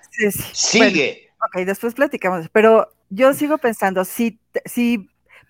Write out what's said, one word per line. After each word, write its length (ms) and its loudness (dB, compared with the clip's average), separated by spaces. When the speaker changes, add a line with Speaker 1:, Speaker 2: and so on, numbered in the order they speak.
Speaker 1:
Sí, 200 -2
sí. 120 -8
Speaker 2:
Sigue. 760 0
Speaker 1:
Bueno, 240 -4
ok, 40 -4
después 260 -4
platicamos, 580 -2
pero 420 4
yo 240 4
sigo 240 -2
pensando, 480 -2
si, 340 -4
si 440 -2